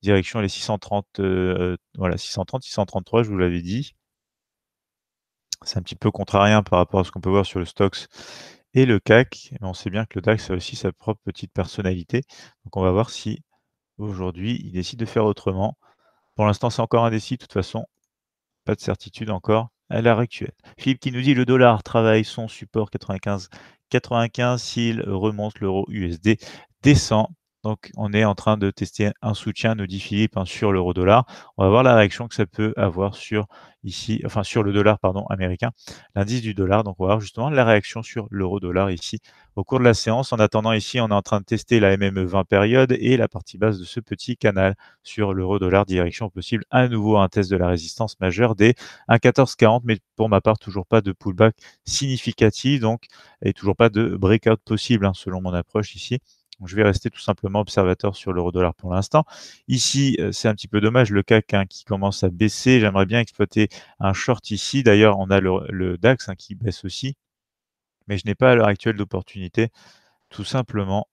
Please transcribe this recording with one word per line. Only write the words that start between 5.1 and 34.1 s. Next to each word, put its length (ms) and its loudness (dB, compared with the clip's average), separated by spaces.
C'est 160 -8
un 40 -8
petit 120 -14
peu 160 -2
contrariant 540 2
par 160 2
rapport 180 0
à 60 2
ce 80 -16
qu'on 80 -14
peut 100 -4
voir 160 2
sur 140 -8
le 40 -4
Stoxx 440 -4
et 100 6
le 140 2
cac, 520 2
mais 80 -8
on 60 -8
sait 160 -8
bien 160 -4
que 120 -10
le 40 -10
dax 280 0
a 40 -2
aussi 200 -8
sa 160 -4
propre 340 -8
petite 280 -12
personnalité. 720 -4
Donc 120 -12
on 60 -2
va 80 4
voir 200 0
si 340 -10
aujourd'hui 680 -8
il 80 -14
décide 260 -8
de 60 -6
faire 220 0
autrement. 500 -4
Pour 120 2
l'instant, 240 0
c'est 120 -4
encore 220 2
indécis, 300 -2
de 80 -12
toute 100 -20
façon, 340 -6
pas 100 -2
de 60 -18
certitude 500 -8
encore 380 -2
à 120 -4
l'heure 180 4
actuelle. 360 -6
Philippe 200 -2
qui 140 -6
nous 80 -6
dit : « 140 4
Le 100 2
dollar 400 4
travaille 400 2
son 240 -12
support 420 -8
quatre-vingt-quinze, 600 -8
quatre-vingt-quinze, 720 -2
s'il 420 -4
remonte, 580 -4
l'euro 300 -2
U 180 -6
S 120 -8
D 180 2
descend. » 460 4
Donc, 320 -8
on 160 -6
est 120 2
en 100 2
train 220 0
de 160 -2
tester 400 -4
un 120 -4
soutien, 420 -4
nous 100 -6
dit 140 -8
Philippe, 360 -2
hein, 80 -4
sur 280 -2
l'euro 200 0
dollar. 340 4
On 60 0
va 60 6
voir 160 6
la 100 6
réaction 320 4
que 80 -16
ça 100 0
peut 320 -4
avoir 380 -2
sur 320 -6
ici, 420 -6